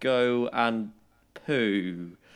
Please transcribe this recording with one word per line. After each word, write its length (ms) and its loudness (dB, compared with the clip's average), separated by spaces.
go 520 2
and 400 0
poo. 680 -2